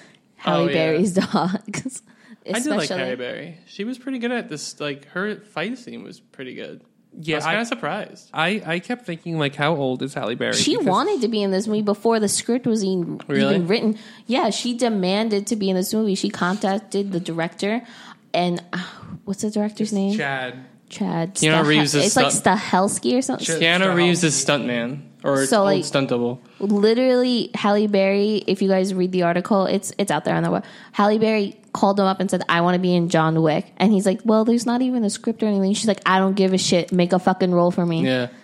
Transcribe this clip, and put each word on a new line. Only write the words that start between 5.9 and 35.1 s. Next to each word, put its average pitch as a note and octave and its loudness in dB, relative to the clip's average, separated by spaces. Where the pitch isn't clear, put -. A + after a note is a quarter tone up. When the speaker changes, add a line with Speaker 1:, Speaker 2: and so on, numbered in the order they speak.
Speaker 2:
was - -18
pretty - -16
good. - -14
Speaker 3:
Yeah, D#3 -4
Speaker 2:
I - -4
was D3 -6
Speaker 3:
I, D#3+ 0
Speaker 2:
kinda A3 -2
surprised. G3+ -8
Speaker 3:
I, F3+ -2
I E3 -2
kept A#3+ -10
thinking, E3 -6
like, C#3 0
how D3 0
old C3 -2
is C3+ -8
Halle B2 -4
Berry? A#2 -2
Speaker 1:
She - 0
Speaker 3:
Because G4+ 0
Speaker 1:
wanted C#4 2
to G#3+ 0
be A3 -2
in G3 0
this G3+ -2
movie G#3+ 0
before G#3 0
the G#3 2
script B3 -2
was A3 0
even, F3 -2
Speaker 2:
Really? C#3 2
Speaker 1:
even F3 0
written. A3 0
Yeah, A#3 0
she A#3+ -4
demanded G#3 0
to A#3 0
be G3 0
in F#3 2
this F#3+ -2
movie. G#3+ 2
She G3+ -2
contacted G3 -2
the E3+ -2
director, F3 -4
and, F3 0
uh, F3 -6
what's - -6
the G#3+ -2
director's G#3+ -4
Speaker 3:
It's G#3+ -4
Speaker 1:
name? G3 0
Speaker 3:
Chad. C3 -6
Speaker 1:
Chad E3+ -4
Speaker 2:
Keanu D#3+ 4
Speaker 1:
Stah-, D3 2
Speaker 2:
Reeves D3+ 2
is C#3+ 4
Speaker 1:
it's - 2
like C#3+ 4
Speaker 2:
stunt- G3+ 2
Speaker 1:
Stahelski G#3 0
or C4 2
something. - -4
Speaker 3:
Ch- - -4
Speaker 2:
Keanu E3+ 4
Speaker 3:
Stahelski. F#3+ 2
Speaker 2:
Reeves F3 2
is D3+ 0
stuntman B2 -2
or C3+ 2
Speaker 1:
So, F3 2
Speaker 2:
old G3 4
Speaker 1:
like, D3 2
Speaker 2:
stunt C3+ 0
double. A#2+ -2
Speaker 1:
literally, B3 2
Halle G#3 2
Berry, G3+ 2
if G3 0
you F#3+ 2
guys F#3+ 2
read F#3 0
the F3+ 0
article, F3 2
it's, - -2
it's G3+ -2
out D3+ 0
there F3 0
on E3 0
the E3+ 0
web. G3 -2
Halle G#3 2
Berry G#3+ 0
called G3+ 2
him G3 4
up F#3+ 0
and F#3+ -2
said, F3+ 0
"I E3+ 4
wanna F3+ 4
be F3+ 2
in E3+ 2
John D#3+ 4
Wick." D#3+ 0
And G#3 4
he's G3 4
like, F#3+ 2
"Well, A3 4
there's A#3 2
not A#3+ 0
even B3+ 0
a G3+ 2